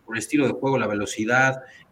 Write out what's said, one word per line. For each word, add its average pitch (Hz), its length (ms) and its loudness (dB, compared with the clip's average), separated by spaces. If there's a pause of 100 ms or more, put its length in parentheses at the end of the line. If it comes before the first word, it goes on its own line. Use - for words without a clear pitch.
por 113 120 -8
el 107 40 -4
estilo 147 260 0
de 107 60 2
juego, 135 260 0
la 110 80 0
velocidad, 110 760 0 (300)